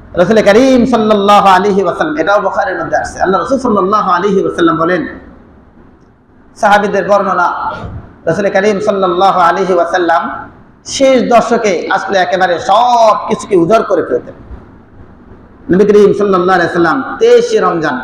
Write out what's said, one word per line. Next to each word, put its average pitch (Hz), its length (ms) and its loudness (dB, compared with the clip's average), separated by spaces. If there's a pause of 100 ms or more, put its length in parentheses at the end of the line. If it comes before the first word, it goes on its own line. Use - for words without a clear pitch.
(140)
রাসূল 196 280 2
করিম 240 440 4
সাল্লাল্লাহু 208 600 2
আলাইহি 190 340 2
ওয়াসাল্লাম, 165 340 -4
এটাও 202 240 0
বুখারীর 190 440 -4
মধ্যে 143 120 -4
আসছে, 135 260 -8
আল্লাহ 180 180 0
রাসূল 254 180 -2
সাল্লাল্লাহু 208 520 0
আলাইহি 185 320 0
ওয়াসাল্লাম 165 340 0
বলেন, 165 300 -2 (1500)
সাহাবীদের 202 520 0
বর্ণনা, 185 640 -2 (520)
রাসূল 190 260 -2
করিম 196 300 0
সাল্লাল্লাহু 185 600 0
আলাইহি 175 320 0
ওয়াসাল্লাম 170 760 -2 (340)
শেষ 254 500 0
দশকে 208 560 0
আসলে 190 280 -2
একেবারে 175 400 0
সব 233 580 2 (120)
কিছুকে 208 280 -2
উজাড় 180 260 2
করে 170 200 -2
ফেলতেন। - 320 -6 (1400)
নবী 196 100 4
করিম 208 340 4
সাল্লাল্লাহু 185 420 0
আলাইহি 165 180 -2
ওয়াসাল্লাম 156 400 -2
তেইশে 226 420 2
রমজান, 160 440 -2